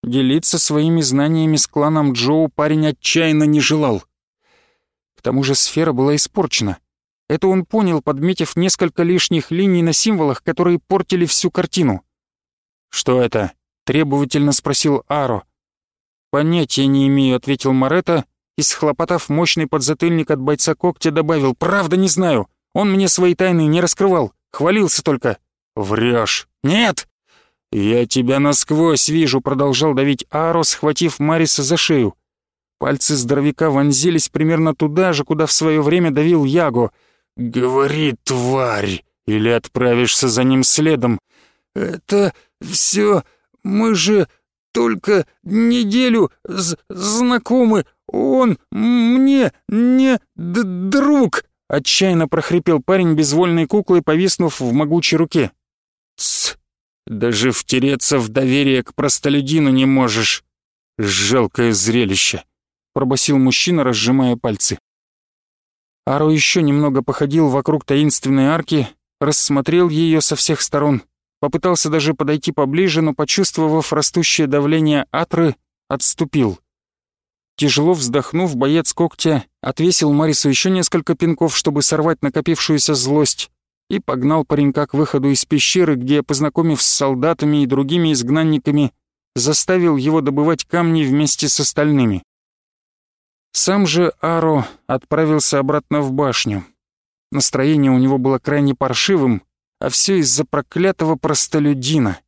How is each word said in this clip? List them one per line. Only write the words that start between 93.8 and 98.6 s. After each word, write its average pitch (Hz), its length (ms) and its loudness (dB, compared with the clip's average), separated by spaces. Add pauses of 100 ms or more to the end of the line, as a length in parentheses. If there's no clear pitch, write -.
же 160 360 0
Аро 160 440 0 (200)
отправился 151 720 0
обратно 147 420 -2
в 135 120 -2
башню. 127 520 -2 (680)
Настроение 139 600 0
у 127 80 4
него 135 180 2
было 131 220 0
крайне 143 360 0